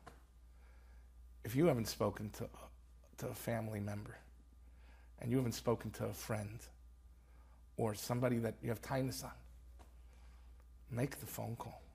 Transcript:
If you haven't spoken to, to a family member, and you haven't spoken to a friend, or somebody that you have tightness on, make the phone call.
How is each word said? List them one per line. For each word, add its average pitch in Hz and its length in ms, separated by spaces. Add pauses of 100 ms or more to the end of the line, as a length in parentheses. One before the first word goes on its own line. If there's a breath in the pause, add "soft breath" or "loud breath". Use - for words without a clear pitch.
(1400)
If 110 120
you 160 100
haven't 120 220
spoken 104 420
to, 107 180 (720)
to 120 100
a 113 60
family 110 460
member, 104 360 (1040)
and 120 100
you 123 60
haven't 123 160
spoken 113 380
to 107 160
a 104 60
friend, 107 480 (1160)
or 113 180
somebody 123 440
that 113 240
you 120 60
have 113 120
tightness 131 440
on, - 80 (1600)
make 123 300
the 110 60
phone 113 300
call. - 260 (120)